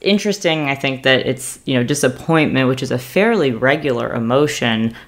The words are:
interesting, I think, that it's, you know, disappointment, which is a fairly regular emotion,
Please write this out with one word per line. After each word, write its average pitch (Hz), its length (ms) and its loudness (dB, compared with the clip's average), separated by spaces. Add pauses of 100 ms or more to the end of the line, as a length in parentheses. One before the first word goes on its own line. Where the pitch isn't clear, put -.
interesting, 190 680 0
I 139 80 -2
think, 131 260 -4
that 131 240 2
it's, - 380 -6
you 139 100 -2
know, 123 80 2
disappointment, 131 880 0
which 131 140 -2
is 135 100 -4
a 123 60 -2
fairly 190 520 2
regular 123 640 0
emotion, 117 800 0 (140)